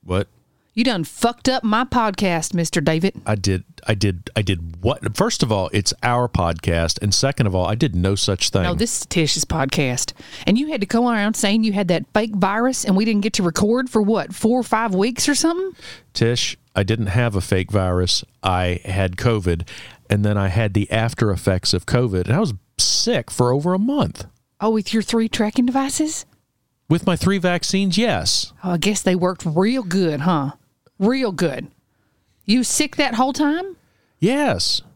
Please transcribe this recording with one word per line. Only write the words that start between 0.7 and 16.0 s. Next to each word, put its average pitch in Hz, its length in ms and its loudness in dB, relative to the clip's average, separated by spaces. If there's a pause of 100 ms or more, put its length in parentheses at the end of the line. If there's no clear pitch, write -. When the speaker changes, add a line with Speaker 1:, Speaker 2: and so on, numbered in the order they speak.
Speaker 2:
You 226 100 2
done 214 220 2
fucked - 440 0
up 254 140 0
my 226 220 2
podcast, 196 680 0
Mister 170 280 0
David. 160 340 2 (100)
Speaker 1:
I 104 80 0
did, 95 300 0 (240)
I 107 80 2
did, 95 400 -2
I 110 80 2
did 85 400 -4
what? 110 340 -2
First 226 240 2
of 123 100 0
all, 95 220 0
it's 101 180 0 (120)
our 123 260 2
podcast, 85 720 0
and 104 100 0
second 135 360 0
of 92 80 -2
all, 90 100 2
I 95 80 -2
did 117 220 0
no 92 180 2
such - 380 -2
thing. 98 100 2
Speaker 2:
No, 123 140 0
this - 260 -2
is - 60 -10
Tish's 160 360 0
podcast. 135 720 -2 (320)
And 196 120 2
you 294 100 -2
had 302 140 -4
to 196 60 -4
go 240 220 0
around 214 260 0
saying 220 280 2
you 220 100 0
had 196 140 -2
that 170 260 0
fake 214 220 0
virus, 214 500 0
and 190 100 2
we 208 100 2
didn't 214 160 2
get 214 120 -2
to 202 100 0
record 220 460 2
for 220 140 2
what, 202 320 0
four 240 240 2
or 233 40 -2
five 220 300 0
weeks 214 340 0
or 285 60 2
something? 349 420 0 (380)